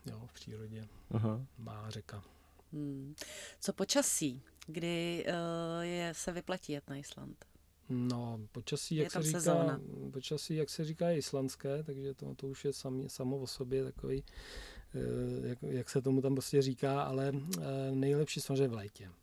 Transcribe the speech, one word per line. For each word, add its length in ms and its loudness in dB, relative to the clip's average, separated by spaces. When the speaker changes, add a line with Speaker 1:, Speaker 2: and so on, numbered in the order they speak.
Speaker 1:
jo, 200 -10
v 60 -16
přírodě 560 -10
Speaker 2:
Aha. 300 2
Speaker 1:
má 320 -10
řeka. 320 -8
Speaker 3:
Hmm. 420 -6
Co 120 0
počasí, 720 2
kdy, 600 0
eh, 600 0
je, 300 0
se 160 -4
vyplatí 400 -4
jet 180 -4
na 60 -4
Island? 480 -12
Speaker 1:
No, 520 0
počasí, 440 -2
Speaker 3:
Je 60 6
Speaker 1:
jak 100 0
se 60 2
Speaker 3:
tam 40 2
Speaker 1:
říká, 160 2
Speaker 3:
sezóna. 420 6
Speaker 1:
počasí, 440 -2
jak 140 2
se 140 -2
říká, 240 0
je 100 6
islandské, 640 0
takže 320 -4
to, 200 -8
to 120 -8
už 180 -6
je 80 4
sami-, 360 -2
samo 300 0
o 80 -4
sobě 380 0
takový, 400 -2
eh, 540 0
jak, 140 -4
jak 280 -2
se 120 4
tomu 200 6
tam 120 6
prostě 280 4
říká, 400 2
ale, 300 2
eh, 340 0
nejlepší 460 4
samozřejmě 280 4
v 60 0
létě, 360 -8